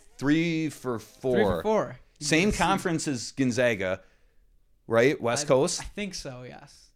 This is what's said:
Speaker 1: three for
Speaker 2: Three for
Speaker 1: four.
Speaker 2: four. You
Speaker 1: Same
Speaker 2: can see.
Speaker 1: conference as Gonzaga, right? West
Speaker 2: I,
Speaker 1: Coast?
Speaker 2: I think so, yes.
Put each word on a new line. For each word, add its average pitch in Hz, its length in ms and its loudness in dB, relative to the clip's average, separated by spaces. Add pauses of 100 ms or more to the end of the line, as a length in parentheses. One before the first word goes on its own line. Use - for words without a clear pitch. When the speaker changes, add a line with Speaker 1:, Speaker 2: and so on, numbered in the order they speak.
(180)
Speaker 1:
three 160 520 0
for 123 280 -6
Speaker 2:
Three - 340 -6
for 113 120 4
Speaker 1:
four. 98 180 0
Speaker 2:
four. 190 340 -2 (240)
You 147 60 -8
Speaker 1:
Same 160 180 2
Speaker 2:
can 208 80 2
see. - 60 -4
Speaker 1:
conference 180 500 0
as 123 240 -6
Gonzaga, 117 680 0 (840)
right? 120 340 4
West 117 260 -2
Speaker 2:
I, - 20 -2
Speaker 1:
Coast? 143 320 2
Speaker 2:
I - 40 -10
think 202 300 -10
so, 127 320 -12
yes. - 500 -20